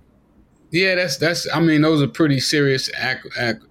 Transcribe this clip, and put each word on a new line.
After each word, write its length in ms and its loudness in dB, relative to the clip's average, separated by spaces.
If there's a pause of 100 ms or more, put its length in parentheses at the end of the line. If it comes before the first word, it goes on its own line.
(720)
Yeah, 240 0
that's, 220 -2
that's, 360 -2
I 60 0
mean, 220 4
those 200 4
are 60 2
pretty 320 2
serious 580 0
ac-, 400 -6
ac-, 220 -2 (120)